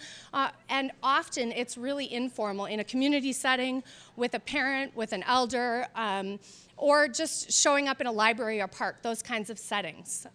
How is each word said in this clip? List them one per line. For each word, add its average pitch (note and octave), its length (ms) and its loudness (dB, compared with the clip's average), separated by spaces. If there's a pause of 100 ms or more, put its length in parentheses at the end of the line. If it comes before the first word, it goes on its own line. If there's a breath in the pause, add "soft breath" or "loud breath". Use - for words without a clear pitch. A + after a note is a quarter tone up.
(340 loud breath)
uh, C4+ 140 2 (200)
and C4+ 220 0 (100)
often C4+ 520 0
it's A#3+ 260 -6
really C4+ 340 -4
informal G#3+ 540 -4
in G#3+ 140 -4
a G#3 40 -2
community C4+ 480 2
setting C4 520 0 (320 loud breath)
with A#3+ 180 0
a A3 60 -2
parent, C4+ 560 -2
with A3 160 -4
an F#3+ 100 -4
elder, B3 720 2
um, G3 460 -2 (360 loud breath)
or D4 300 6
just - 460 -4
showing C#4+ 340 6
up C4+ 140 0
in B3+ 80 0
a A#3 40 0
library A3 480 2
or F#3+ 60 0
park, F#3+ 360 -4
those A3+ 200 -2
kinds A3 260 -4
of - 120 -10
settings. F3 760 -6